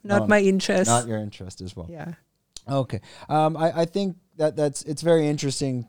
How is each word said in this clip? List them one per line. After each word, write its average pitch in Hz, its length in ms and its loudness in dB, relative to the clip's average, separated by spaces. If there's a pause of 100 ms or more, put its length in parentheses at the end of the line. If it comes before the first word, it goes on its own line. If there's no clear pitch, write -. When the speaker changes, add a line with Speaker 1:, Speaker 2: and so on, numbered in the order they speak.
Speaker 1:
not 202 180 2
Speaker 2:
No, 214 60 0
Speaker 1:
my 208 120 6
interest. 190 500 2
Speaker 2:
not 120 180 2
your 110 100 -4
interest 101 440 -10
as 92 140 -12
well. 85 140 -12
Speaker 1:
Yeah. 170 240 -12 (540)
Speaker 2:
Okay. 131 340 -4 (280)
Um, 156 260 2
I, 160 260 0
I 170 40 2
think 190 300 -2 (220)
that 151 180 0
that's, 147 280 -2
it's 147 200 -8
very 160 240 4
interesting 135 600 -2